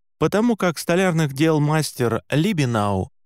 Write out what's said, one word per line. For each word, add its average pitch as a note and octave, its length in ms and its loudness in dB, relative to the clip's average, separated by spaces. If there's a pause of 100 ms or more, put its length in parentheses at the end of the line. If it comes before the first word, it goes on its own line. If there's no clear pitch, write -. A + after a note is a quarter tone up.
(180)
потому G3+ 380 0
как F3+ 220 -2
столярных E3+ 540 0
дел D#3 280 2
мастер D3 720 0
Либенау B2 840 0 (120)